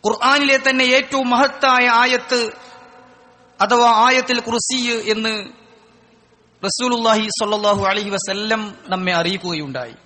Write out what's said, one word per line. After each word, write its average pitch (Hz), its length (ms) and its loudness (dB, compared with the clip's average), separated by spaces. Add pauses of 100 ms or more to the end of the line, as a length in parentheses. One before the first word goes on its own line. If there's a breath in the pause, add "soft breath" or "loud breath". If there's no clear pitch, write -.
ഖുർആനിലെ 269 540 2
തന്നെ 262 340 0
ഏറ്റവും 269 380 0
മഹത്തായ 254 540 2 (180)
ആയത്ത് 247 400 0 (1160)
അഥവാ 240 300 4 (120)
ആയത്തുൽ 254 440 2
കുർസി 240 340 -4 (300)
എന്ന് 220 240 -2 (1300)
റസൂലുള്ളാഹി 226 720 0
സ്വല്ലല്ലാഹു 208 540 0
അലൈഹി 202 240 -2
വസല്ലം 208 520 -4 (260)
നമ്മെ 185 320 -2
അറിയിക്കുകയുണ്ടായി. 151 840 -6